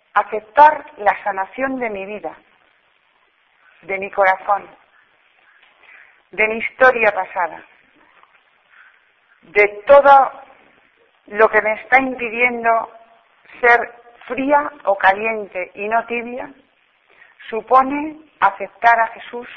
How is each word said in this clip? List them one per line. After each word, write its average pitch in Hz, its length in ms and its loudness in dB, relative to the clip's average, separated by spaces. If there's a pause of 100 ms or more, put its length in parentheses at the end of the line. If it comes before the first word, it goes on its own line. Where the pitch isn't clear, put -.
(140)
aceptar 277 720 2 (100)
la 196 260 -2
sanación 233 560 -6
de 240 120 -6
mi 196 160 -12
vida, 190 300 -14 (1500)
de 196 160 -10
mi 196 120 -10
corazón, 190 560 0 (1600)
de 214 180 -4
mi 226 100 -6
historia 233 540 0
pasada, 180 500 -8 (1800)
de 202 440 0
todo 277 640 6 (760)
lo 208 220 2
que 214 140 0
me 214 120 -4
está 254 260 0
impidiendo 240 920 -4 (680)
ser 233 340 2 (320)
fría 285 440 -2 (140)
o 196 120 0
caliente 196 800 -4
y 202 140 -10
no 226 180 -2
tibia, 240 460 -10 (960)
supone 269 680 0 (240)
aceptar 202 600 0
a 220 80 0
Jesús 240 480 -16